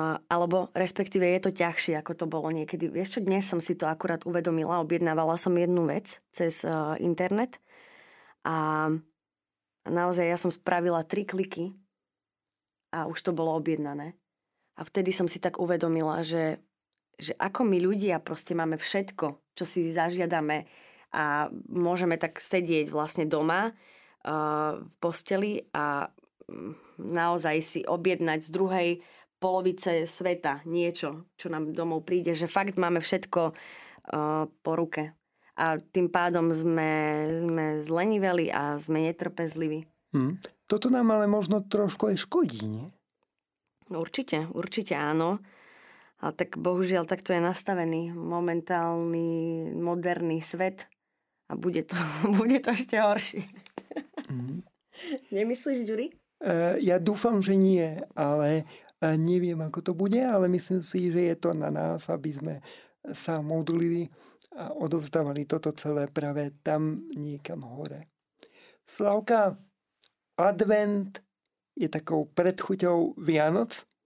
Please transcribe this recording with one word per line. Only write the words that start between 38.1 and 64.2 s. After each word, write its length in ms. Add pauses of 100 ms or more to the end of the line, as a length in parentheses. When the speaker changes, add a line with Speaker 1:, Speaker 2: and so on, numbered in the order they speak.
Speaker 1:
a 260
sme 300
netrpezliví. 840 (240)
Speaker 2:
Hm. 280 (260)
Toto 240
nám 220
ale 160
možno 340
trošku 460
aj 100
škodí, 480
nie? 220 (960)
Speaker 1:
No 160
určite, 480
určite 440
áno. 460 (800)
A 140
tak 260
bohužiaľ 480
takto 260
je 80
nastavený 720
momentálny 1160 (440)
moderný 680
svet 460 (580)
a 80
bude 300
to, 100 (240)
<laughs> 220
bude 180
to 140
ešte 260
horšie. 460 (800)
Speaker 2:
Mhm. 380 (640)
Speaker 1:
Nemyslíš, 540
Ďuri? 240
Speaker 2:
E, 60 (680)
ja 160
dúfam, 420
že 140
nie, 320 (260)
ale, 540 (320)
e, 160
neviem, 440
ako 240
to 120
bude, 240
ale 320
myslím 320
si, 260
že 160
je 140
to 160
na 160
nás, 380
aby 260
sme 220 (520)
sa 320
modlili 720 (420)